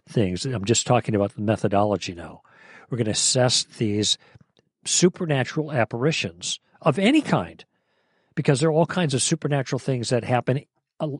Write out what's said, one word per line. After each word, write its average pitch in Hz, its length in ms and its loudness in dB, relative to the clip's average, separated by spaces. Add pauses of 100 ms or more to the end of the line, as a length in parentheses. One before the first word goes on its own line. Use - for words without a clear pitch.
things. 92 380 -2
I'm 113 200 -6
just 113 200 2
talking 110 300 2
about 101 180 2
the - 80 -10
methodology 101 720 0
now. 82 280 -16 (480)
We're 123 80 -6
gonna 110 140 0
assess - 520 2
these 104 540 -2 (680)
supernatural 156 880 0
apparitions 120 880 -2 (220)
of 156 180 2
any 269 220 4
kind, 90 440 -2 (680)
because 139 240 2
there 165 100 2
are 156 40 0
all 160 120 4
kinds 156 300 -2
of 120 80 0
supernatural 139 560 -2
things 123 300 -4
that 117 140 2
happen, 123 420 0 (340)
uh, 160 80 -4 (120)